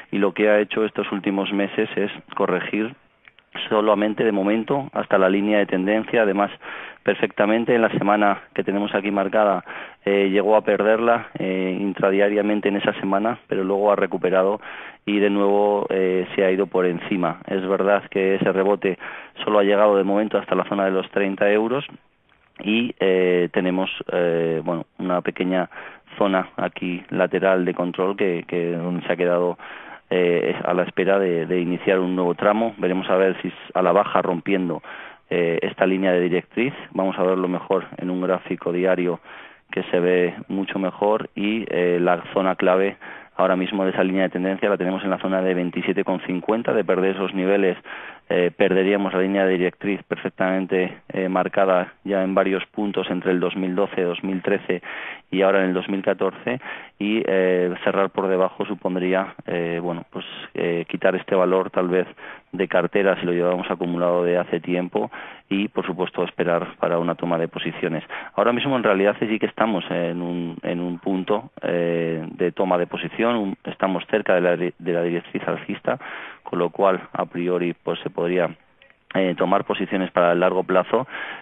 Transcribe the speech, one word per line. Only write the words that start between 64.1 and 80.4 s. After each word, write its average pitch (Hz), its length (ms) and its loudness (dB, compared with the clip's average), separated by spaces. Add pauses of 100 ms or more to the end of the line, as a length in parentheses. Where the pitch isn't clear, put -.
de 87 120 2
hace 87 240 -2
tiempo 90 500 -4 (380)
y, 98 200 0
por - 180 -4
supuesto, 90 380 -4
esperar 85 420 -2 (140)
para 85 180 0
una 85 160 -2
toma 85 240 -2
de 82 80 0
posiciones. 82 580 -6 (300)
Ahora 110 180 2
mismo, 131 240 -2
en 117 60 -2
realidad, 101 380 4
sí 110 180 -2
que 110 80 0
estamos 107 440 0
en 87 300 -2
un, 87 420 -6
en 87 180 -4
un 87 180 -4
punto, 98 520 -2 (120)
eh, 85 720 -2
de 87 200 0
toma 92 240 2
de 87 120 0
posición, 113 480 -2
un, 98 280 -2
estamos 95 460 -2
cerca 101 240 2
de 90 60 4
la, 87 160 2
de 85 360 -4
la 85 100 0
directriz 85 440 -4
alcista, 101 520 -4 (440)
con - 160 -6
lo 87 120 2
cual, 95 300 2 (120)
a 90 140 -4
priori, 87 460 -2
pues, - 280 -6
se 87 100 -8
podría, 87 400 0 (640)
eh, 92 240 0
tomar 95 260 2
posiciones 95 460 -2
para 87 220 4
el 87 80 4